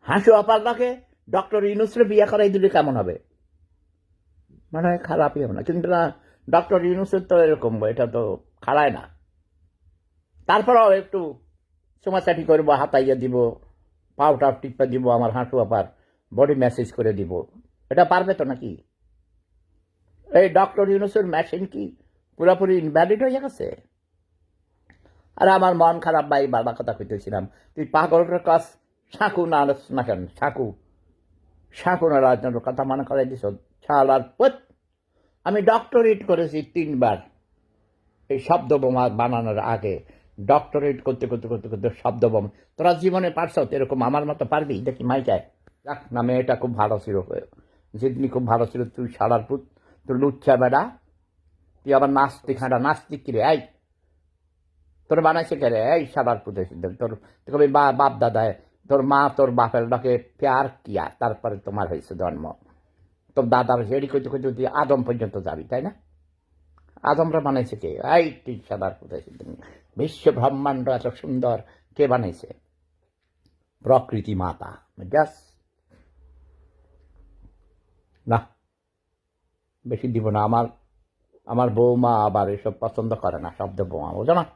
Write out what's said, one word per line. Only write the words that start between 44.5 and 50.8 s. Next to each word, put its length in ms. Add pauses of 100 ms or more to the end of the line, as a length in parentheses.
পারবি? 220 (120)
দেখি 220
মাইকায়। 340 (420)
যাক 140 (140)
না, 140
মেয়েটা 340
খুব 100 (100)
ভালো 140 (100)
ছিল, 120 (760)
জিদনি 420
খুব 160
ভালো 200
ছিল, 100 (140)
তুই 120 (100)
শালার 300
পুত, 140 (440)
তুই 160
লুচ্চা 400
বেডা, 200 (1000)